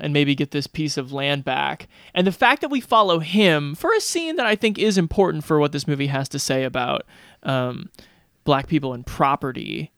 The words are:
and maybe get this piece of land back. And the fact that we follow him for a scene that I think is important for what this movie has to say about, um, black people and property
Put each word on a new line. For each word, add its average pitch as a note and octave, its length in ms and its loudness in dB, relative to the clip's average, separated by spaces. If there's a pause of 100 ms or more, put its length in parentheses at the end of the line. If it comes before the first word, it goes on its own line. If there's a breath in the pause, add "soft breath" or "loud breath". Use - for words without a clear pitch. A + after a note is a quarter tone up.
and D3 100 -2
maybe C#3+ 220 4
get C#3 160 -2
this C#3+ 160 -4
piece D3+ 320 -4
of C3 120 -6
land C#3 320 -2
back. C#3 460 -4 (240 loud breath)
And F#3 140 2
the F#3+ 60 2
fact B3+ 280 4
that D#4 80 -4
we C#4 140 -2
follow G3+ 360 4
him D#3+ 560 2
for A4 200 0
a G#4+ 60 2
scene E4 360 -4
that C4 80 0
I G#3+ 120 2
think G#3 220 0
is G3+ 200 2
important E3 460 0
for D#3 140 2
what D3 140 2
this C#3 160 -6
movie C#3 200 -2
has C3+ 200 -4
to C#3+ 100 -8
say C3 260 -2
about, B2+ 420 -4 (380 loud breath)
um, B2+ 440 -4 (560 soft breath)
black C#3 220 2
people C#3 260 0
and B2 140 -12
property C3 920 -2